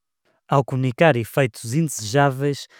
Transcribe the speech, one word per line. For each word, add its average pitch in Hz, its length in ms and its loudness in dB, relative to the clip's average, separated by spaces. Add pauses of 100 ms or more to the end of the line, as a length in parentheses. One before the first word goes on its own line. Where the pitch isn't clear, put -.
(480)
Ao 139 160 2
comunicar 131 520 2
efeitos 117 580 -2
indesejáveis, 139 920 -2 (120)